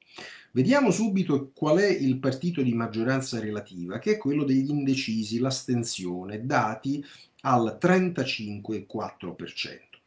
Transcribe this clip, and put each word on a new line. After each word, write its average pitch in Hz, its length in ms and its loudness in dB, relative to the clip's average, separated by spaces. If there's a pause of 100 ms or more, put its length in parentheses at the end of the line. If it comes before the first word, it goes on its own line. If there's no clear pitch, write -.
(540)
Vediamo 220 380 4
subito 180 640 2
qual 156 240 2
è 202 100 6
il 131 300 2
partito 143 440 -2
di 123 120 2
maggioranza 117 680 0
relativa, 104 600 -8
che 214 160 2
è - 20 -8
quello 147 260 0
degli 135 260 2
indecisi, 120 680 -2
l'astensione, 107 1080 -2
dati 135 560 0 (400)
al 117 380 2
trentacinque 127 960 0
e 95 100 -8
quattro 95 480 -8
per 87 200 -12
cento. - 540 -12